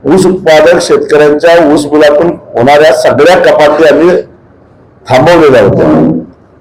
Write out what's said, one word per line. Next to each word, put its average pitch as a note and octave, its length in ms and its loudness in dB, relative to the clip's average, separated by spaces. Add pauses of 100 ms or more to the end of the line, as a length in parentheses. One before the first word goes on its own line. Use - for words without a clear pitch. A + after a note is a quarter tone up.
ऊस F3+ 200 0
उत्पादक D#3+ 560 0
शेतकऱ्यांच्या D3+ 880 0
ऊस D3 140 -2
बिलातून D3+ 400 0
होणाऱ्या D3 680 -2
सगळ्या D#3 460 0
कपाती D3+ 460 0
आम्ही D#3 320 2 (920)
थांबवलेल्या C#3+ 540 2
होत्या. - 560 -2 (420)